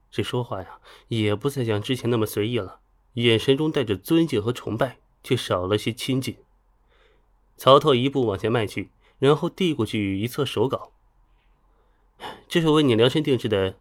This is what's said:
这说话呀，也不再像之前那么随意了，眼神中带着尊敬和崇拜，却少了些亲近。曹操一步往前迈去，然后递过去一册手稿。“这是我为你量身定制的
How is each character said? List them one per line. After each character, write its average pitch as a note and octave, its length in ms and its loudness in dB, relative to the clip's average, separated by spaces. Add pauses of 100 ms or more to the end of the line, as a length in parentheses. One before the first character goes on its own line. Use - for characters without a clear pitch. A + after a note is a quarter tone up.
(100)
这 - 120 -6
说 B2 220 -4
话 G2 180 -8
呀， - 160 -18 (300)
也 G#2+ 260 0
不 G#2 140 -4
再 C3+ 160 -4
像 G#2+ 160 0
之 B2+ 160 -4
前 A#2 140 -4
那 A#2+ 80 2
么 G#2+ 80 0
随 G#2 200 -2
意 A#2+ 120 -4
了， F#2+ 220 -10 (340)
眼 A#2 240 4
神 C3+ 180 4
中 D#3 160 0
带 D3 100 0
着 G#2+ 140 0
尊 E3 300 2
敬 B2+ 160 -2
和 A#2 100 -2
崇 - 240 -6
拜， B2+ 220 -2 (240)
却 - 140 0
少 F2+ 300 -2
了 G#2 120 2
些 A2+ 140 -4
亲 C3 280 -4
近。 C3 160 -8 (1200)
曹 C#3 240 6
操 C#3+ 140 2
一 B2+ 140 0
步 C#3 180 0
往 G2 120 -2
前 A2 140 -2
迈 A#2 140 0
去， F#2+ 240 -10 (280)
然 C3+ 160 4
后 E3+ 140 -2
递 E3+ 240 0
过 A#2 140 -2
去 G2 340 -2
一 A2+ 80 -2
册 C#3 160 -4
手 B2 240 0
稿。 - 240 -8 (1500)
“这 - 140 0
是 D#3+ 80 2
我 D3+ 60 4
为 D#3 80 4
你 C3 120 4
量 A2+ 140 4
身 D#3 140 0
定 C3+ 160 0
制 A#2+ 100 -6
的 F#2+ 320 0